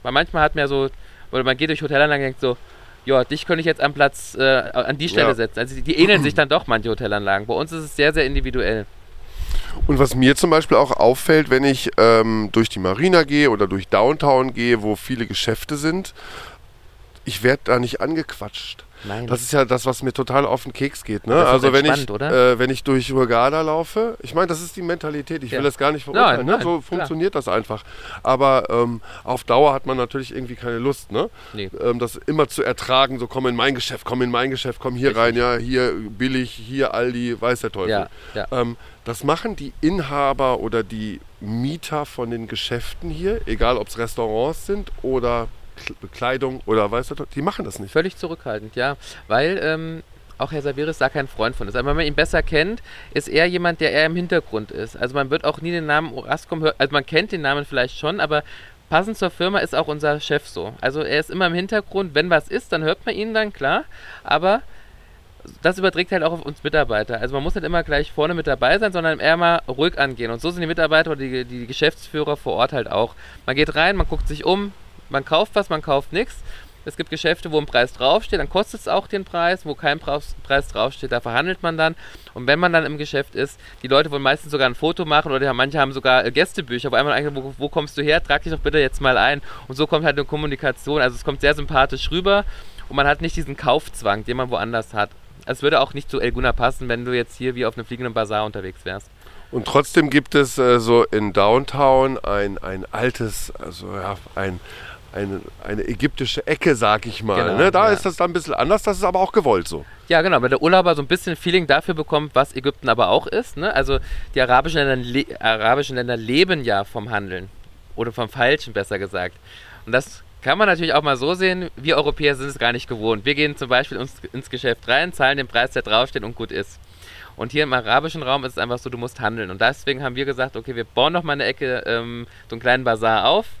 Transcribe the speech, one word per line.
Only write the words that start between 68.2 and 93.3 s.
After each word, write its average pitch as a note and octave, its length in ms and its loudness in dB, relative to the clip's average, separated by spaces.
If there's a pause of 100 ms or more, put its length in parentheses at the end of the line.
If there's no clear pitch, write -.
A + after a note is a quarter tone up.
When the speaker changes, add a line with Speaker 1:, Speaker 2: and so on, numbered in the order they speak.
Speaker 1:
mit E3 140 -4
dabei C#3 320 2
sein, G#3+ 120 0
sondern E3 280 0
eher D#3+ 180 4
mal E3+ 300 4
ruhig D3 320 0
angehen. A#2+ 320 -2
Und A#2 100 -6
so D#3+ 80 -2
sind F3 120 -6
die D#3+ 60 -2
Mitarbeiter D#3+ 440 2
oder C#3+ 100 -4
die, B2+ 240 -4
die A#2+ 220 -10
Geschäftsführer D3+ 680 -2
vor B2+ 180 -6
Ort A#2 200 2
halt A#2+ 180 -2
auch. A2 240 0 (300)
Man C3+ 100 -2
geht D3+ 200 2
rein, F3 200 2
man F3 120 0
guckt - 200 -2
sich D3 180 -4
um, G3+ 280 0 (360)
man C3+ 140 -2
kauft E3+ 320 0
was, G3+ 140 0
man D#3 120 -2
kauft C#3+ 300 0
nichts. G3+ 240 -4 (480)
Es - 140 -10
gibt D#3+ 120 -6
Geschäfte, D#3+ 420 -2
wo D3+ 80 2
ein D3 60 -2
Preis B2 280 2
draufsteht, F3 460 2
dann C#3+ 100 -2
kostet's - 400 -4
auch F#3+ 180 0
den G3 180 -6
Preis. F3 400 0
Wo D3 80 -6
kein D3+ 260 -2
Preis, - 440 -4
Preis C#3 260 0
draufsteht, B2 440 -4
da A#2+ 80 -2
verhandelt D3+ 420 -2
man E3 140 -2
dann. D#3+ 180 0 (380)
Und B2 140 -10
wenn D3+ 120 4
man F3 140 4
dann D#3+ 120 4
im D3 120 -6
Geschäft - 380 -4
ist, C3 220 -4 (260)
die B2+ 40 -10
Leute C#3+ 240 4
wollen C#3 100 -2
meistens C#3+ 300 0
sogar C3+ 180 2
ein A#2+ 60 -4
Foto F3+ 300 0
machen D3+ 260 2
oder C3 80 0
die C#3 80 2
haben, B2+ 100 0
manche C#3 220 0
haben C3+ 140 4
sogar, B2+ 320 4
äh, B2 60 0
Gästebücher, C#3 600 -2
wo A#2+ 60 0
einmal C#3 160 4
eigentlich, C#3+ 280 -2
wo, C3+ 160 -10
wo - 120 -4
kommst D3+ 280 -4
du C#3+ 40 -4
her? D3+ 220 4
Trag D3 200 0
dich E3 80 -4
doch D#3 80 -4
bitte D3+ 200 2
jetzt C3+ 220 2
mal C3 160 4
ein. C3+ 240 2 (280)
Und C3 60 -10
so D3+ 120 2
kommt D#3 180 0
halt C#3+ 120 2
eine C#3+ 80 -2
Kommunikation. D3 760 -2
Also B2+ 140 2
es - 80 -10
kommt C#3 180 -4
sehr D3 140 4
sympathisch C#3 560 0
rüber G3 320 2 (460)
und C3 60 -10
man C#3 120 2
hat D3 140 2
nicht E3 140 -4